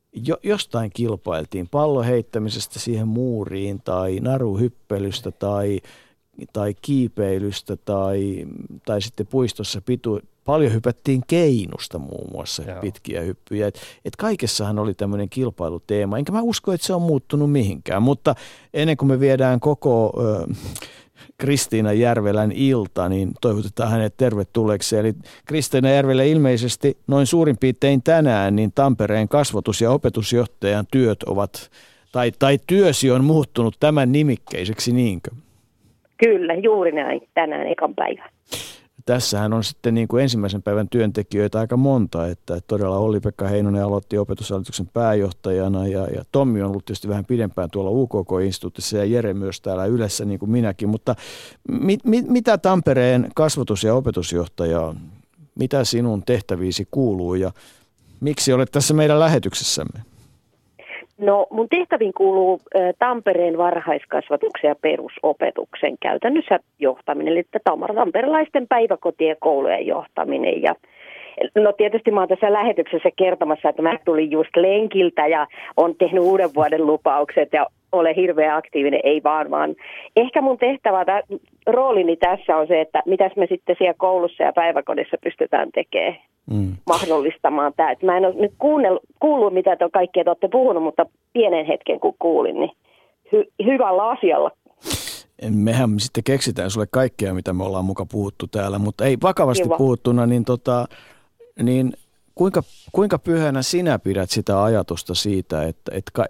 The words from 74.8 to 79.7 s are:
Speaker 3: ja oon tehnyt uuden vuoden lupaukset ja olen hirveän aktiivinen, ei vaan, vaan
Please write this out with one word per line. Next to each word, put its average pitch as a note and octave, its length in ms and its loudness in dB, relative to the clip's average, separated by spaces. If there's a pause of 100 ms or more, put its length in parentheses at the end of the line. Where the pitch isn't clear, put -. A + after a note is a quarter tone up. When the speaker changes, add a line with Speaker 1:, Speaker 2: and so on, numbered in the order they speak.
Speaker 3:
ja D3+ 200 0 (300)
oon E3+ 220 4
tehnyt F3+ 240 2
uuden F3+ 320 4
vuoden D#3 320 2
lupaukset D3 640 2
ja D3 140 2 (260)
olen E3 240 2
hirveän D#3 400 2
aktiivinen, C#3+ 480 -2
ei D3 180 2
vaan, D3+ 280 0
vaan D3+ 240 -2 (420)